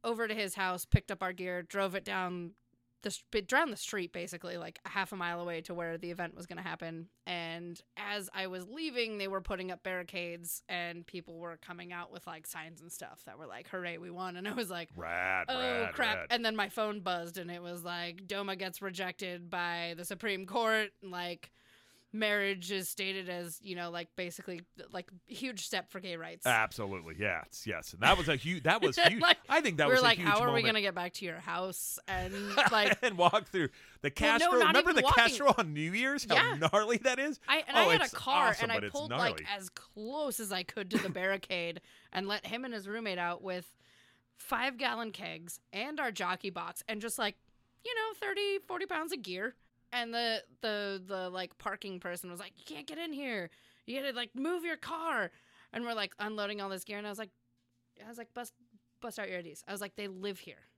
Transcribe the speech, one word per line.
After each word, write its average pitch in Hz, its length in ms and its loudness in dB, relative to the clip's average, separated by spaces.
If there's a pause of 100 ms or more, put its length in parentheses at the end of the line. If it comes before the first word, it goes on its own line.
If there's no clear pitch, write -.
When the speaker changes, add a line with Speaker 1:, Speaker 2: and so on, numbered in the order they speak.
Speaker 1:
over 233 240 0
to 214 60 -2
his 202 220 -2
house, 185 300 0
picked - 260 4
up 190 100 -4
our 185 120 -2
gear, 180 300 -4
drove 190 320 0
it 190 80 -4
down 180 480 -4 (520)
the 208 60 -4
s-, - 380 -2
down 285 240 4
the 202 60 -6
street, 185 360 -4
basically, 175 440 -8
like, 165 280 -10
a 190 40 -8
half 190 220 -2
a 208 40 -8
mile 175 260 -2
away 170 200 -4
to 175 120 -10
where 170 240 -4
the 170 140 -8
event 175 240 -6
was 175 100 -12
gonna 170 160 -12
happen. 165 460 -8 (180)
And 170 560 -8 (160)
as 202 340 -6
I 190 140 -4
was 185 220 -8
leaving, 240 500 -4
they 196 100 -4
were 190 140 -2
putting 185 300 -4
up - 100 -10
barricades, 175 880 -6
and 170 360 -6
people 170 340 -12
were 170 180 -10
coming 175 360 -14
out 175 180 -10
with, 180 160 -14
like, 160 180 -12
signs 165 340 -10
and 170 120 -18
stuff - 340 -14
that 123 140 -16
were 156 80 -14
like, 113 220 -12
"Hooray, 175 280 -6
we 175 140 -12
won." 180 260 -6
And 190 100 -6
I 208 60 -4
was 233 160 -4
like, 170 260 -6
Speaker 2:
Rad, 92 540 0
Speaker 1:
"Oh, 254 100 -2
Speaker 2:
rad, 254 360 0
Speaker 1:
crap." 226 220 2
Speaker 2:
rad. - 120 -6
Speaker 1:
And 240 160 2
then 220 100 2
my 208 140 0
phone 214 300 -2
buzzed, 175 400 -4
and 175 100 -8
it 175 140 -10
was 175 200 -8
like, 175 440 -8
"doma 196 300 -2
gets 185 260 -6
rejected 180 680 -6
by 170 480 -2
the 175 80 -10
Supreme 190 400 -4
Court," 220 460 2 (100)
and, 196 100 -12
like, 175 400 -6 (600)
marriage 202 600 0
is 185 160 -2
stated 190 400 -4
as, 175 320 -6
you 185 120 -10
know, 175 160 -6
like, 170 280 -6
basically, 180 420 -8 (320)
like, 180 180 -10 (180)
huge 240 380 -6
step 190 240 -4
for 185 120 -10
gay 180 160 -8
rights. 165 280 -10
Speaker 2:
Absolutely, 101 720 0
yes, 95 480 -2
yes. 90 280 -6
And 90 80 -6
that 170 160 8
was 156 100 0
a 151 80 4
hu-, 160 240 -4
that 175 220 4
was 370 160 4
Speaker 1:
<laughs> - 0 -
Speaker 2:
huge. 330 240 6
Speaker 1:
Like, 339 160 8 (100)
Speaker 2:
I 311 140 6
think 190 160 0
that 151 100 6
Speaker 1:
we 254 60 8
Speaker 2:
was 254 80 8
Speaker 1:
were 247 60 8
like, 226 100 8
Speaker 2:
a 180 60 -2
huge 202 60 4
Speaker 1:
"How 208 100 6
are 240 80 4
we - 0 -
Speaker 2:
moment. 226 180 4
Speaker 1:
gonna 220 160 4
get 196 120 0
back 180 200 -4
to 196 120 -6
your 165 140 -4
house?" 175 640 -4
Speaker 2:
<laughs> - 60 -12
Speaker 1:
And, 196 440 -2 (160)
like, 214 320 6
Speaker 2:
and 220 160 2
walk 175 300 6
through 165 220 2 (320)
the 143 180 0
Speaker 1:
Well, 220 140 8
no, 226 60 6
Speaker 2:
Castro. 320 200 8
Speaker 1:
not 269 80 10
Speaker 2:
Remember 254 120 10 (100)
Speaker 1:
even 320 80 6
Speaker 2:
the 339 60 8
Speaker 1:
walking. 262 200 10
Speaker 2:
Castro 262 340 8
on 165 160 0
New 160 200 -2
Year's? 269 360 0
How 170 60 6
Speaker 1:
Yeah. 415 220 6 (160)
Speaker 2:
gnarly 214 240 6
that 254 200 2
is? 277 300 -2
Speaker 1:
I, 294 180 4
and 277 120 4
I - 80 10
Speaker 2:
Oh, 339 60 8
Speaker 1:
had 349 100 8
a - 20 4
Speaker 2:
it's 240 100 -2
Speaker 1:
car, 262 360 4
Speaker 2:
awesome, 220 140 0
Speaker 1:
and 226 100 0
I - 20 2
Speaker 2:
but 214 80 0
it's 202 80 -4
Speaker 1:
pulled, 285 200 -6
Speaker 2:
gnarly. 240 200 2
Speaker 1:
like, - 180 -6
as 196 200 -6
close 254 720 -6
as 202 100 -4
I 185 120 -2
could 185 280 -6
to 220 60 2
the 185 120 0
Speaker 2:
<laughs> - 0 -
Speaker 1:
barricade 180 680 -2 (320)
and 196 160 -4
let 208 180 -4
him 233 200 -6
and 240 80 -6
his 196 160 -8
roommate 208 300 -4
out 175 220 -2
with 180 320 -8 (640)
five-gallon 240 760 -2
kegs 170 480 -12 (100)
and 269 260 -6
our 262 140 0
jockey 185 380 -2
box 175 400 -8
and 214 100 -4
just, 226 180 -4
like, 214 200 -2 (480)
you 480 100 -4
know, 440 240 -2
thirty, 403 480 0
forty 359 180 -4
pounds 330 280 -4
of 262 80 -8
gear. 185 340 -6 (380)
And 233 200 -2
the, 233 280 0 (200)
the, 202 440 -2
the, 185 240 -4
like, 185 280 -8
parking 196 420 -6
person 180 320 -8
was 175 80 -10
like, 190 160 -12
"You - 80 -20
can't 294 240 -12
get 311 100 -10
in 330 140 -6
here. 240 380 -4 (360)
You 254 140 -6
gotta, 269 160 -2
like, 240 180 -4
move 320 300 -2
your 330 140 -2
car." 311 540 -2 (420)
And 233 100 -4
we're, 233 120 -4
like, 202 220 -2
unloading 208 440 -2
all 196 80 -6
this 190 160 -6
gear. 208 120 -8
And 208 80 -8
I 208 40 -6
was 202 100 -8
like, 220 120 -10 (680)
I 208 60 -18
was 233 100 -14
like, 233 160 -14
"Bust, 240 200 -10 (480)
bust 233 180 -8
out 175 80 -4
your 180 120 -4
I - 20 -6
Ds." 156 260 -16
I 190 60 -8
was 196 80 -6
like, 202 160 -10
"They 202 100 -6
live 190 320 -6
here." 110 200 -18 (180)